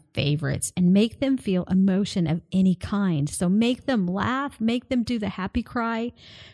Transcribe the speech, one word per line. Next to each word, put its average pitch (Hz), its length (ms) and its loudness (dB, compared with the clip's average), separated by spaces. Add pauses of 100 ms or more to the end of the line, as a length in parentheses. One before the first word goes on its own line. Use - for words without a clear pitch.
(140)
favorites, 143 640 -2
and 180 160 4
make 214 260 2
them 269 160 0
feel 180 300 -2
emotion 190 600 2
of 165 160 0 (120)
any 185 200 4
kind. 175 560 -2
So 175 200 -2
make 233 360 2
them 220 220 0
laugh, 240 540 -4
make 233 260 0
them 247 160 0
do 240 160 -2
the 208 80 -4
happy 190 340 -4
cry. 233 520 -4 (400)